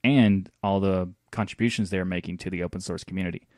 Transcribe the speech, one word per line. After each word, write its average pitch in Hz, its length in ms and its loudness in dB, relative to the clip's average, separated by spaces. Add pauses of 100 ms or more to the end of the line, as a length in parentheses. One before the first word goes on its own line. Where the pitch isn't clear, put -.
and 107 460 6 (120)
all 98 180 2
the 92 320 0 (200)
contributions 113 580 -2
they're 92 140 -2
making 90 340 -4
to - 120 -8
the 90 120 -4
open 87 200 -6
source 87 240 -8
community. 90 420 -6 (100)